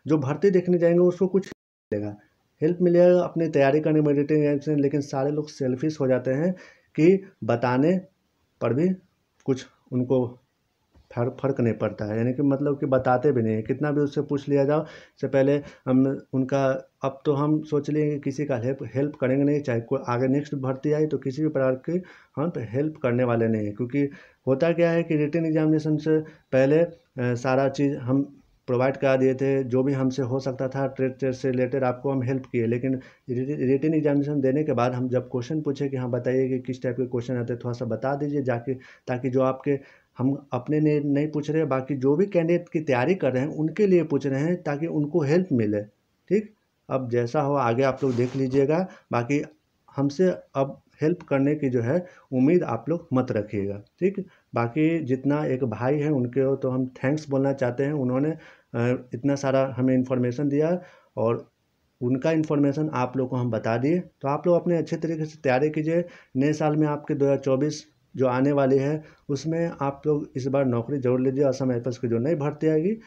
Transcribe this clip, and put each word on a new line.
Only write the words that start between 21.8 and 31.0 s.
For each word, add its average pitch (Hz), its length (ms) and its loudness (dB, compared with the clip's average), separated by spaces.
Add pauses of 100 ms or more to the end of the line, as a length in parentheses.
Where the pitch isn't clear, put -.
हम 151 140 -2
तो - 140 -8
हेल्प 139 300 -2 (100)
करने 123 200 2
वाले 117 240 2
नहीं 110 180 0
हैं। 104 100 -6
क्योंकि 139 340 -2 (380)
होता 147 240 2
क्या 165 200 2
है 165 120 2
कि 165 120 -2
रिटन 151 300 0
एग्जामिनेशन 156 520 2
से 156 220 2 (320)
पहले, 135 280 4
अ, 170 140 2 (260)
सारा 127 500 0
चीज़ 143 260 -2
हम 139 440 -2 (280)
प्रोवाइड 131 300 2
करा 131 180 2
दिए 131 200 2
थे, 135 280 0
जो 127 200 0
भी 143 100 0
हमसे 131 280 0
हो 127 180 -2
सकता 131 280 -4
था 135 200 -2
ट्रेड, 131 300 -4